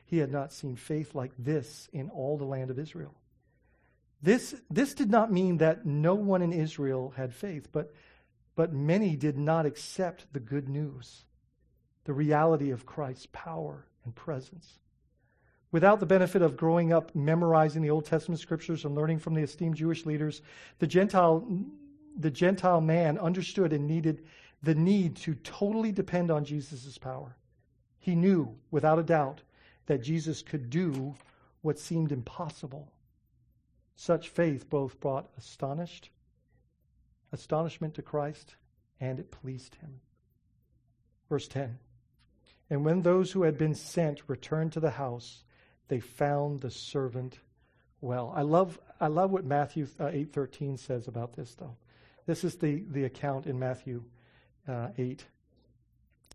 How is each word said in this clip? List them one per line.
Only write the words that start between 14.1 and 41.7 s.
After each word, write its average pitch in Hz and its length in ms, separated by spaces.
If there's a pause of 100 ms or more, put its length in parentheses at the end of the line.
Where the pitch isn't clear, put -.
presence. - 640 (920)
Without 196 280
the 185 80
benefit 185 340
of 147 160
growing 165 360
up 160 200
memorizing 160 680
the 147 80
Old 151 140
Testament 160 340
scriptures 160 460
and 143 100
learning 156 240
from 160 160
the 156 80
esteemed 160 320
Jewish 160 300
leaders, 151 360 (380)
the 165 80
Gentile, 180 580 (720)
the 156 140
Gentile 180 500
man 160 380
understood 180 520
and 147 140
needed 156 380 (400)
the 160 100
need 170 440
to 156 180
totally 214 560
depend 180 400
on 147 140
Jesus' 139 520
power. 131 380 (640)
He 180 160
knew, 165 400 (160)
without 156 260
a 165 60
doubt, 151 400 (420)
that 139 160
Jesus 151 400
could 127 300
do 143 420 (480)
what 151 160
seemed 160 340
impossible. 143 800 (1080)
Such 165 320
faith 156 400
both 135 300
brought 139 380
astonished, 147 760 (1200)
astonishment 156 640
to 147 60
Christ, 151 540 (440)
and 131 200
it - 120
pleased - 440
him. 135 240 (1300)
Verse 143 180
ten, 127 320 (880)